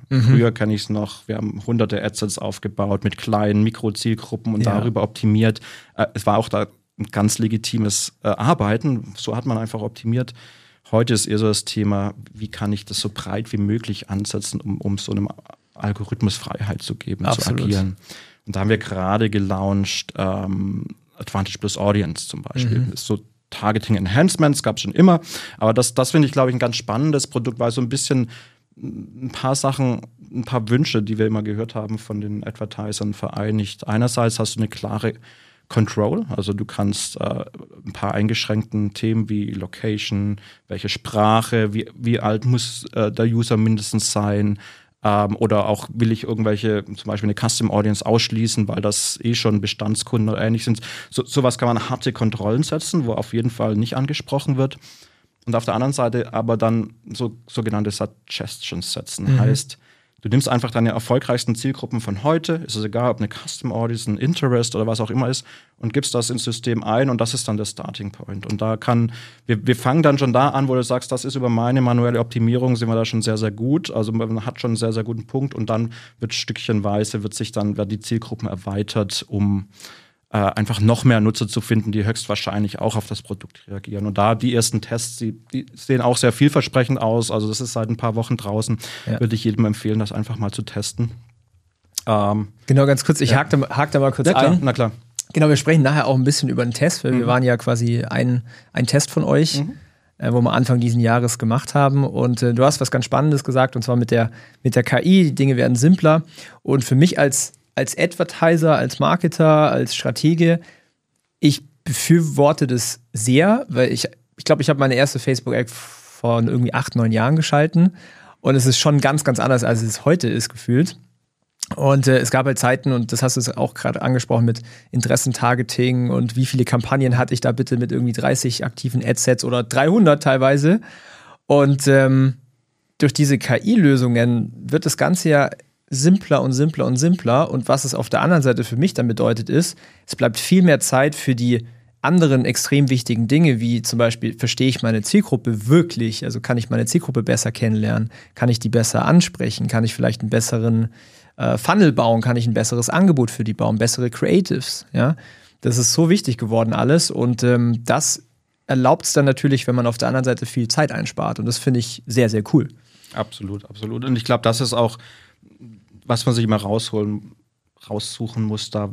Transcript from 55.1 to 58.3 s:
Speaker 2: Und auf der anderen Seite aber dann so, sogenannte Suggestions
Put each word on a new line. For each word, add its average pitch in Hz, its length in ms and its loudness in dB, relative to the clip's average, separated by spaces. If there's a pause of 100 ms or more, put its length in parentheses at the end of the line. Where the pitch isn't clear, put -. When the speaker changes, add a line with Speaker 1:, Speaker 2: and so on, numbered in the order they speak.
Speaker 2:
Und 113 100 0
auf 113 80 -2
der - 100 -2
anderen 131 180 0
Seite 120 420 -2
aber 117 220 0
dann 113 380 0 (180)
so, 113 240 -6 (120)
sogenannte 104 420 -4
Suggestions - 1040 -10